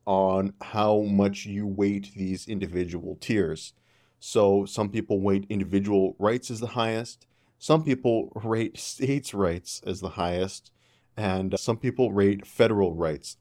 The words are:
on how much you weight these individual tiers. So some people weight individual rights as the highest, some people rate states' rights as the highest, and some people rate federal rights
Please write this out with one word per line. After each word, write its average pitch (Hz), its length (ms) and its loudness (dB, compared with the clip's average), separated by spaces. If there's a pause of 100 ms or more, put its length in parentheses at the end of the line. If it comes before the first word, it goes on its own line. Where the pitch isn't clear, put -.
on 95 560 2
how 107 380 2
much 101 440 2
you 104 220 -6
weight 101 480 0
these 95 320 -6
individual 90 760 -6
tiers. 87 520 -2 (480)
So 101 440 4
some 104 240 -4
people 104 320 -2
weight 98 280 0
individual 98 680 0
rights 117 320 0
as 110 100 -8
the 117 80 -6
highest, 113 580 -4 (320)
some 156 240 2
people 127 540 0
rate 113 420 -2
states' - 560 -4
rights 87 500 -2
as 90 160 -6
the 92 100 -6
highest, 90 600 -4 (460)
and 95 420 -2
some 113 180 -2
people 123 360 0
rate 98 340 2
federal 101 480 4
rights 82 460 -4